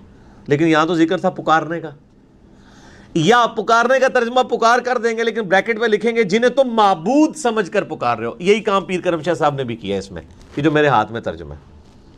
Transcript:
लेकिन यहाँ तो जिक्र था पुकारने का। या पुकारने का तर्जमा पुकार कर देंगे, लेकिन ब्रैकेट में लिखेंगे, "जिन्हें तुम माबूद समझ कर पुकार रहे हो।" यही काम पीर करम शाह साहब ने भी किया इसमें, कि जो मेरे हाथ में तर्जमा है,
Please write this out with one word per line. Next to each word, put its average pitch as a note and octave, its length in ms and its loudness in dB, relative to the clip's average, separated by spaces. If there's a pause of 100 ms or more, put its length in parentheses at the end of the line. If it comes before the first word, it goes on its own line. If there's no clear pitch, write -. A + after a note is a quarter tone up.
(500)
लेकिन D3 180 2
यहाँ D#3+ 200 4
तो F3+ 80 -2
जिक्र D#3+ 240 2
था F#3 100 0
पुकारने D#3+ 500 -2
का। D3+ 140 -12 (1200)
या A3 280 2
पुकारने A3+ 540 0
का C4 80 2
तर्जमा B3 360 0
पुकार A#3 380 2
कर B3 160 -2
देंगे, A3+ 260 -2
लेकिन A#3 200 -4
ब्रैकेट G3 360 0
में A#3 80 0
लिखेंगे, A3+ 360 0
"जिन्हें A3+ 320 2
तुम C4+ 120 4
माबूद A3 680 2
समझ A3 340 -2
कर G3 140 -2
पुकार C3+ 340 -4
रहे A2 100 -6
हो।" A#2 140 -8
यही G3+ 200 2
काम G3 240 0
पीर F3+ 160 -4
करम F3 200 -2
शाह E3+ 120 -2
साहब D3 240 0
ने C3+ 60 -4
भी A#2 120 -6
किया G2 220 -6
इसमें, F2 300 -10 (280)
कि D3 60 -4
जो D3+ 100 2
मेरे D3+ 160 4
हाथ A2 240 4
में A2+ 100 -8
तर्जमा D#2+ 340 -10
है, C#2+ 60 -20 (560)